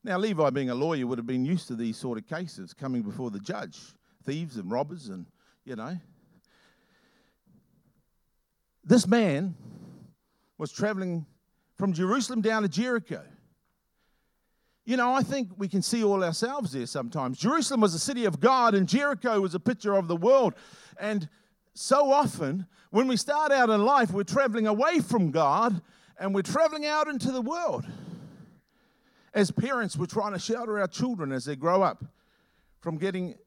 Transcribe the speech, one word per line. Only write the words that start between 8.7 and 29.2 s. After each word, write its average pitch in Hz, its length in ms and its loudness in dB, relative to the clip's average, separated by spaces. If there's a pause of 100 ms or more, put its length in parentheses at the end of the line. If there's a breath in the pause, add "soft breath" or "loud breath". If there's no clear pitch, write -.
This 208 240 6
man 185 480 2 (1040 loud breath)
was 151 140 -8
traveling 190 520 -2 (520)
from 196 160 0
Jerusalem 220 480 0
down 220 220 2
to 202 60 0
Jericho. 190 560 -2 (1600)
You 247 120 0
know, 247 180 2
I 269 80 2
think 254 340 -4
we 196 120 -4
can 196 140 0
see 233 200 0
all 196 220 4
ourselves 220 480 -2
there 123 140 -4
sometimes. 131 520 -4
Jerusalem 240 420 0
was 196 140 4
a 160 60 -4
city 247 240 -2
of 156 160 0
God, 233 340 6
and 190 140 4
Jericho 254 520 2
was 180 140 -2
a 185 60 -4
picture 208 340 0
of 185 140 2
the 175 80 0
world. 220 380 4 (440 loud breath)
And 202 300 -4 (460 soft breath)
so 277 360 2
often, 185 560 0 (240 soft breath)
when 247 160 4
we 254 100 2
start 294 360 0
out 247 180 6
in 208 140 4
life, 247 260 4
we're 196 140 -2
traveling 226 420 0
away 277 320 2
from 196 320 2
God, 165 500 2 (380 soft breath)
and 196 160 -4
we're 196 80 2
traveling 302 440 0
out 302 200 0
into 269 240 -4
the 254 100 -2
world. 285 460 -4 (1500 loud breath)